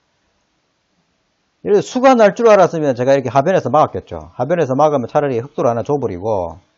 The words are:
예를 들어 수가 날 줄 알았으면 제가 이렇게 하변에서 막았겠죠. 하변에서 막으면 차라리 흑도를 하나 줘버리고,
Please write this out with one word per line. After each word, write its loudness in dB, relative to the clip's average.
예를 -2
들어 2
수가 2
날 4
줄 2
알았으면 2
제가 0
이렇게 0
하변에서 0
막았겠죠. -2
하변에서 -2
막으면 0
차라리 -2
흑도를 -4
하나 -2
줘버리고, -6